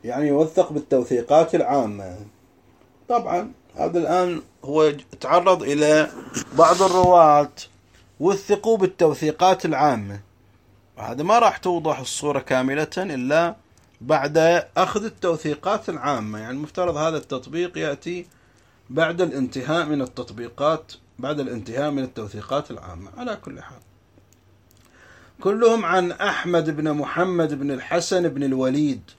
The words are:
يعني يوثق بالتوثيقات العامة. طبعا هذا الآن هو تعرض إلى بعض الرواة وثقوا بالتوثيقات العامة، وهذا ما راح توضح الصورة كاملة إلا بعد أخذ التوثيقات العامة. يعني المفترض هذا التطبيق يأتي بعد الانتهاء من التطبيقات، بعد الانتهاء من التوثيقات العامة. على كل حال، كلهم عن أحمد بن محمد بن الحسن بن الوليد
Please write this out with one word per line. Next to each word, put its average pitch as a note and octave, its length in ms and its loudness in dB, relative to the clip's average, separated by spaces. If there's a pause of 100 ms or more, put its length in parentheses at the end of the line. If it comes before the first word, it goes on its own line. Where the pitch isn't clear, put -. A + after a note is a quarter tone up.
يعني C3+ 240 -2
يوثق D#3 440 2
بالتوثيقات C#3+ 800 2
العامة. G#2 640 -2 (880)
طبعا A3 440 -2 (220)
هذا E3+ 240 -2
الآن F3 440 0 (220)
هو D3+ 280 2 (280)
تعرض F3 420 4
إلى D3+ 480 4 (480)
بعض F3 240 6
الرواة F3+ 720 6 (680)
وثقوا G3+ 560 0
بالتوثيقات F3+ 880 2
العامة، B2+ 560 0 (760)
وهذا A#2 240 -8
ما G#3 160 2
راح A3+ 180 4
توضح D#3+ 420 -2
الصورة C#3 400 -4
كاملة C3+ 580 -2
إلا E3 600 -2 (440)
بعد C#3+ 380 0 (380)
أخذ F#3+ 280 0
التوثيقات F#3 840 -4
العامة. B2 500 -6
يعني A#2 180 -10
المفترض D#3 400 -6
هذا D#3 200 -2
التطبيق D3+ 600 -8
يأتي E3+ 480 -8 (640)
بعد D#3+ 300 0
الانتهاء C#3+ 680 -2
من D3 160 -2
التطبيقات، B2+ 880 -6 (260)
بعد C#3+ 220 -6
الانتهاء B2 500 -6
من C#3 120 -4
التوثيقات A2+ 680 -8
العامة. F#2 460 -16
على A#3+ 200 -10
كل - 240 -18
حال، - 180 -20 (1600)
كلهم A3+ 440 2
عن F3 280 0
أحمد E3+ 640 -2
بن D3+ 160 -2
محمد D#3+ 680 -2
بن C#3 120 -4
الحسن E3+ 580 -2
بن C#3 140 -4
الوليد C3 600 0 (160)